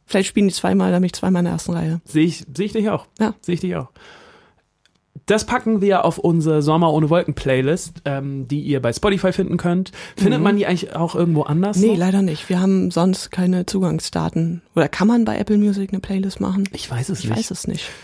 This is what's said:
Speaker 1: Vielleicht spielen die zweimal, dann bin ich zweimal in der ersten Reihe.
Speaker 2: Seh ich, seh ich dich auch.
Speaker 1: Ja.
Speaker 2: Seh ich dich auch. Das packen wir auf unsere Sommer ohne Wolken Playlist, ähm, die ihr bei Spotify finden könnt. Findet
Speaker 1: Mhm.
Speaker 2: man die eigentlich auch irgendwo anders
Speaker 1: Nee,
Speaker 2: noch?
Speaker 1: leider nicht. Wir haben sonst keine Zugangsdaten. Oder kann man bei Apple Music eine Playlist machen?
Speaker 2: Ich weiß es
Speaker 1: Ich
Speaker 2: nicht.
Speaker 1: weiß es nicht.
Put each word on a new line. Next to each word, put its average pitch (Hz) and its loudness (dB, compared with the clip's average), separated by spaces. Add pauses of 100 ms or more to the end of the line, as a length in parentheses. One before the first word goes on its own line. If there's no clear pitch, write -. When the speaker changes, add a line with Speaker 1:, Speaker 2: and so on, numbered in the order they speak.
Speaker 1:
Vielleicht 190 0
spielen 208 2
die 175 0
zweimal, 185 2
dann 180 2
bin 185 2
ich 180 -4
zweimal 185 0
in 175 2
der 170 -2
ersten 165 -6
Reihe. 165 -2
Speaker 2:
Seh 156 0
ich, 165 0 (120)
seh 180 -2
ich 208 -6
dich 220 0
auch. 185 -4 (120)
Speaker 1:
Ja. 214 0
Speaker 2:
Seh - -4
ich 160 -4
dich 180 -4
auch. 135 -6 (1400)
Das 214 2
packen 226 0
wir 196 2
auf 165 0
unsere 160 2
Sommer 156 2
ohne 156 2
Wolken 170 0
Playlist, 135 -2
ähm, 139 -6
die 143 -2
ihr 139 0
bei 120 0
Spotify 196 0
finden 180 0
könnt. 180 0 (240)
Findet 185 4
Speaker 1:
Mhm. - 2
Speaker 2:
man 208 4
die 202 2
eigentlich 180 -2
auch 165 -2
irgendwo 165 2
anders 185 0
Speaker 1:
Nee, 196 4
Speaker 2:
noch? 208 4
Speaker 1:
leider 190 2
nicht. 165 -2
Wir 180 0
haben 190 2
sonst 185 0
keine 180 0
Zugangsdaten. 165 -2 (120)
Oder 160 2
kann - 0
man 233 4
bei 214 -2
Apple 208 2
Music 196 0
eine 190 -4
Playlist 190 -6
machen? 196 -2
Speaker 2:
Ich - -12
weiß 123 -4
es 180 -4
Speaker 1:
Ich 180 -6
Speaker 2:
nicht. 113 0
Speaker 1:
weiß 220 -4
es - -8
nicht. 175 -6 (200)